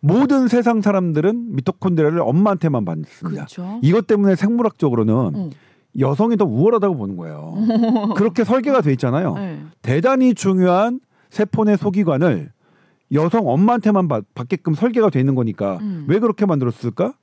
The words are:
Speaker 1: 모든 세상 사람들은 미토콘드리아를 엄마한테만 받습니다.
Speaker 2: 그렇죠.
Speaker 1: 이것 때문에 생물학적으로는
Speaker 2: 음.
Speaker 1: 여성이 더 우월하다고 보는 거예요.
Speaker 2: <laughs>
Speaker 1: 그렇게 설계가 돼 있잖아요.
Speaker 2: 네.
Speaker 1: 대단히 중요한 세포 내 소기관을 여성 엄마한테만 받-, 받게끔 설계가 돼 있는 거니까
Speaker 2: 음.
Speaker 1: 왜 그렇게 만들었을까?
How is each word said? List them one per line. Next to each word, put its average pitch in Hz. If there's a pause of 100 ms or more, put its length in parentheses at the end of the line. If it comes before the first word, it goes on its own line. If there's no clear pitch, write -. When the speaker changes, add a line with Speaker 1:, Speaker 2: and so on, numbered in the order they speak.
Speaker 1:
모든 254
세상 233
사람들은 196
미토콘드리아를 165
엄마한테만 160
받습니다. 80
Speaker 2:
그렇죠. 185
Speaker 1:
이것 196
때문에 202
생물학적으로는 160 (200)
Speaker 2:
음. 190 (480)
Speaker 1:
여성이 147
더 202
우월하다고 185
보는 98
거예요. 80
Speaker 2:
<laughs> 226
Speaker 1:
그렇게 208
설계가 254
돼 151
있잖아요. 135
Speaker 2:
네. 170 (220)
Speaker 1:
대단히 247
중요한 190 (300)
세포 214
내 208
소기관을 165 (600)
여성 156
엄마한테만 202
받-, 110 (100)
받게끔 135
설계가 220
돼 139
있는 135
거니까 104
Speaker 2:
음. 190
Speaker 1:
왜 190
그렇게 214
만들었을까? 143